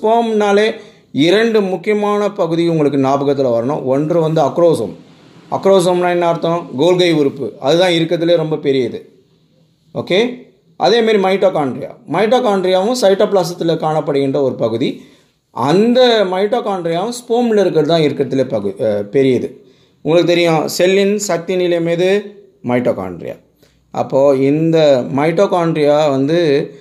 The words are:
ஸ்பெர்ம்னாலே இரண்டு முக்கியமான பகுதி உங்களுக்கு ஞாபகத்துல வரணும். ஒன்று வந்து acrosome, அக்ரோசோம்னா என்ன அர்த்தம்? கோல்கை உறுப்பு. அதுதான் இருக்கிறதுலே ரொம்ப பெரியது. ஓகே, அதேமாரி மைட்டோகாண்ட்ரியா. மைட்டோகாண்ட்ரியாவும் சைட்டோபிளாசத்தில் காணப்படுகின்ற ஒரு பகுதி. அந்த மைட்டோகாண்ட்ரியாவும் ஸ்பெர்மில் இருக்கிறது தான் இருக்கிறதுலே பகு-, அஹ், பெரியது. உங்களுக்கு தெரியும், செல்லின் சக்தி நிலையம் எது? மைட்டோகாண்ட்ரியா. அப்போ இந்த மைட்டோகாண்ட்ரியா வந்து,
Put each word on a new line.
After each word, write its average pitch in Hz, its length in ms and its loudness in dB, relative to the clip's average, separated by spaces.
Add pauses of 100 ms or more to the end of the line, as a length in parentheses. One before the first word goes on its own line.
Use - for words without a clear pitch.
ஸ்பெர்ம்னாலே 220 760 2 (380)
இரண்டு 208 480 2
முக்கியமான 208 720 -2
பகுதி 170 360 -2
உங்களுக்கு 147 300 0
ஞாபகத்துல 135 640 0
வரணும். 131 240 -4
ஒன்று 151 360 0
வந்து 156 220 0
acrosome, 139 520 0 (580)
அக்ரோசோம்னா 180 580 2
என்ன 175 160 0
அர்த்தம்? 165 500 -2
கோல்கை 175 360 2
உறுப்பு. 139 480 -2
அதுதான் 170 300 2
இருக்கிறதுலே 165 460 0
ரொம்ப 160 200 -2
பெரியது. 127 680 -4 (680)
ஓகே, 196 520 -2 (320)
அதேமாரி 220 400 2
மைட்டோகாண்ட்ரியா. 190 760 -2 (180)
மைட்டோகாண்ட்ரியாவும் 196 880 0
சைட்டோபிளாசத்தில் 185 760 0
காணப்படுகின்ற 147 640 -2
ஒரு 127 140 0
பகுதி. 117 480 -4 (480)
அந்த 220 800 2
மைட்டோகாண்ட்ரியாவும் 190 840 -2 (120)
ஸ்பெர்மில் 233 360 0
இருக்கிறது 156 260 2
தான் 165 140 2
இருக்கிறதுலே 131 440 0
பகு-, 101 340 -4
அஹ், 107 240 -2
பெரியது. 127 600 0 (380)
உங்களுக்கு 165 320 2
தெரியும், 165 340 0
செல்லின் 196 500 0
சக்தி 180 380 -4
நிலையம் 175 300 0
எது? 185 540 -2 (220)
மைட்டோகாண்ட்ரியா. 95 760 -4 (520)
அப்போ 139 460 0
இந்த 147 680 2 (120)
மைட்டோகாண்ட்ரியா 156 920 0
வந்து, 147 720 0